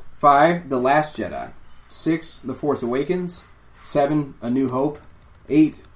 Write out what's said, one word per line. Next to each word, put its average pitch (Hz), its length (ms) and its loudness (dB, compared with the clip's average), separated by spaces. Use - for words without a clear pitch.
Five, 147 560 4
The 135 100 0
Last 139 380 2
Jedi. 73 360 -8
Six, - 520 -4
The 135 120 -8
Force 135 300 -2
Awakens. 151 640 -4
Seven, 147 600 0
A 120 80 -4
New 131 180 0
Hope. 135 300 -2
Eight, 151 320 2